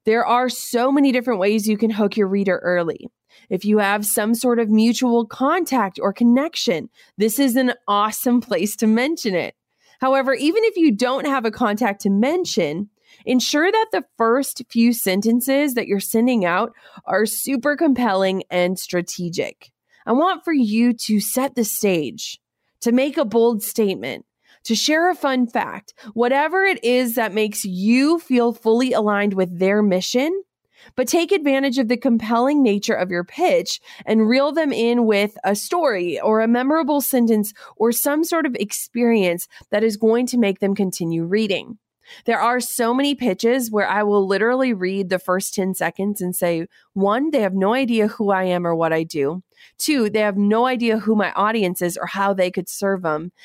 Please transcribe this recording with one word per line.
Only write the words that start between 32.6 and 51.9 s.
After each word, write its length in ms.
nature 320
of 160
your 140
pitch 540
and 200
reel 260
them 200
in 320
with 400
a 100
story 640
or 220
a 80
memorable 540
sentence 500
or 160
some 320
sort 220
of 80
experience 920
that 140
is 140
going 260
to 140
make 220
them 140
continue 520
reading. 500
There 120
are 220
so 320
many 220
pitches 560
where 180
I 140
will 240
literally 480
read 340
the 100
first 360
ten 180
seconds 480
and 160
say, 300
one, 380
they 100
have 140
no 180
idea 360
who 220
I 140
am 220
or 80
what 180
I 120
do. 380
Two, 320
they 100
have 160
no 300
idea 320
who 180
my 160
audience 480
is 160